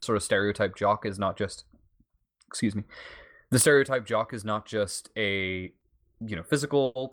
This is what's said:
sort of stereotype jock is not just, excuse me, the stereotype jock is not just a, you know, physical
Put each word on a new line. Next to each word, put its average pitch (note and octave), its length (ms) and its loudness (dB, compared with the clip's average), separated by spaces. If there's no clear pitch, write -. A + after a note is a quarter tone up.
sort A2+ 100 2
of G2+ 80 2
stereotype G2+ 540 2
jock G2+ 280 2
is G2+ 140 -4
not F#2+ 180 0
just, - 280 -6
excuse A2 300 -2
me, G#2 80 -6
the C3 80 4
stereotype C3+ 480 4
jock A2+ 260 -2
is A2 120 -8
not G#2+ 200 -2
just - 520 -4
a, F#2+ 560 -2
you G#2+ 120 -6
know, E2 80 -8
physical C3+ 680 0